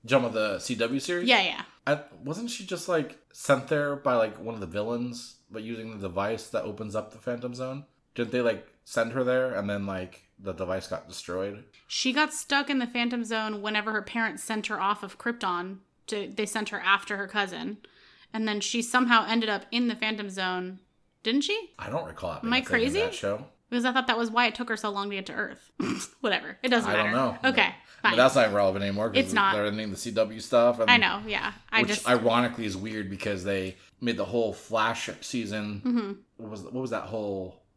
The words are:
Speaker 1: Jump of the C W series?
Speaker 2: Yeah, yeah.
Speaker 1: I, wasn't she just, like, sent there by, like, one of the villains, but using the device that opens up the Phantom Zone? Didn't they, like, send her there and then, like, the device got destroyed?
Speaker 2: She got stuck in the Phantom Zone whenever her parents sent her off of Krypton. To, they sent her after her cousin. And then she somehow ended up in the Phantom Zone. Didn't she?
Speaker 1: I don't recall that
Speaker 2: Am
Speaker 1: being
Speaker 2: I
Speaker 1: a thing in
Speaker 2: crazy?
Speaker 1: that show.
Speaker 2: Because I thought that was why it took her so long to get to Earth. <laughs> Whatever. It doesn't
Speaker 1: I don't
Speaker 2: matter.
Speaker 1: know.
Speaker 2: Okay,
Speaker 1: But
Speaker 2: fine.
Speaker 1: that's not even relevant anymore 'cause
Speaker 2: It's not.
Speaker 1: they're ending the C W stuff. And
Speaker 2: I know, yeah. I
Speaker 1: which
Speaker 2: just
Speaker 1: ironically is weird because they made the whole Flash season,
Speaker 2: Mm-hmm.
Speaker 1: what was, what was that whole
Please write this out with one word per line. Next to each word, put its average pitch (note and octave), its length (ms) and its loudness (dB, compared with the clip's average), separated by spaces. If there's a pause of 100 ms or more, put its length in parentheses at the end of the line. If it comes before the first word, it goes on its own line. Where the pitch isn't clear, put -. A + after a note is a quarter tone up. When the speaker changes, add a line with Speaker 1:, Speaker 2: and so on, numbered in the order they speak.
Speaker 1:
Jump B2 200 4
of A2 60 -2
the G#2+ 280 0
C B2 140 -4
W A#2 260 0
series? F3 280 -2
Speaker 2:
Yeah, A3+ 140 6
yeah. F3+ 200 -4 (240)
Speaker 1:
I, D3 140 2 (220)
wasn't G3 280 -6
she G#3 140 -8
just, F#3 240 -6
like, D#3+ 300 0 (140)
sent C3 360 0
there D3 280 0
by, C3 180 2
like, A2 240 2
one A2+ 160 -8
of G#2+ 60 -10
the F#2+ 60 -6
villains, A#2+ 720 -6 (140)
but G#2+ 120 -10
using A2+ 280 -8
the G2 180 -8
device G2+ 400 -2
that A2 160 -2
opens G#2 300 -8
up G#2+ 180 -4
the A2 60 -20
Phantom B2 360 -6
Zone? C3 300 -8 (300)
Didn't A#2 180 -2
they, B2 100 2
like, A2 240 2 (180)
send A#2 280 -2
her B2+ 120 0
there B2+ 300 2
and G2+ 140 -2
then, G2+ 180 -2
like, F#2 360 -8 (160)
the G2 140 -6
device F#2 340 -4
got - 220 -8
destroyed? F#2+ 560 -6 (240)
Speaker 2:
She - 240 0
got D4+ 200 2
stuck C#4+ 380 -2
in C4+ 80 2
the A#3+ 80 0
Phantom A#3+ 380 -2
Zone G#3+ 380 -2
whenever G#3+ 300 -2
her G#3 100 -2
parents A3 420 -4
sent G#3+ 240 -2
her G#3 120 -4
off G3+ 220 0
of F#3+ 160 -12
Krypton. F#3+ 600 -2 (300)
To, G#3 260 -6
they G#3 120 -2
sent G#3 220 -2
her G3+ 120 -6
after G3 360 2
her G3 100 -4
cousin. F#3+ 520 -4 (540)
And A3 140 -2
then G#3 140 0
she A#3 220 -2
somehow A#3+ 440 4
ended A3+ 220 2
up G3+ 220 -2
in A#3+ 180 0
the A3 80 -2
Phantom G#3+ 320 -2
Zone. F#3 520 -4 (420)
Didn't B3+ 200 2
she? G#4 360 -4
Speaker 1:
I - 100 -8
don't E3 180 -4
recall F2 260 -8
that - 120 -8
Speaker 2:
Am A3+ 60 -2
Speaker 1:
being B3 40 4
Speaker 2:
I C4 40 4
Speaker 1:
a C4 40 2
thing B3+ 200 2
in C#4 100 2
Speaker 2:
crazy? G4+ 80 2
Speaker 1:
that A#4 140 0
show. G#2 320 -2 (240)
Speaker 2:
Because A#3+ 160 0
I B3 60 2
thought B3 160 0
that A3+ 100 2
was A#3 120 0
why A#3+ 160 4
it A3 80 0
took A#3+ 140 -6
her A3 80 0
so G#3+ 140 -4
long G3+ 200 -4
to G3+ 60 -4
get F#3+ 100 -6
to - 60 -10
Earth. - 380 -8 (240)
<laughs> - 260 -10
Whatever. F3+ 420 0
It B3+ 60 0
doesn't A#3 220 4
Speaker 1:
I G#3 60 2
don't G#3+ 160 2
Speaker 2:
matter. - 300 2
Speaker 1:
know. C4 80 6
Speaker 2:
Okay, G2+ 240 2 (280)
Speaker 1:
But G#3 80 6
Speaker 2:
fine. - 80 2
Speaker 1:
that's C3 180 8
not A#2+ 80 8
even G2+ 100 2
relevant G2+ 300 4
anymore G2+ 240 0
'cause G2+ 160 2
Speaker 2:
It's - 80 -2
not. G3 220 4
Speaker 1:
they're G#2 120 2
ending G#2+ 240 -2
the - 60 -6
C - 160 -6
W A2 260 2
stuff. A#2+ 400 6
And A2+ 120 4
Speaker 2:
I B3 80 10
know, G#3 280 2
yeah. G#3 260 -4 (200)
I A3 80 4
Speaker 1:
which G3+ 100 2
Speaker 2:
just - 180 0
Speaker 1:
ironically A#2 580 4
is F#2 100 -4
weird G#2+ 340 -6
because G2 320 -4
they F#2+ 340 -2 (240)
made A#2 160 -2
the G2+ 100 -2
whole A2+ 260 2
Flash A2+ 560 0 (140)
season, G#2 640 -4
Speaker 2:
Mm-hmm. A3+ 280 0 (240)
Speaker 1:
what A2+ 140 -14
was, G#2+ 120 -10
what - 120 -12
was B2+ 160 -4
that A2 140 -4
whole G2 580 -6 (140)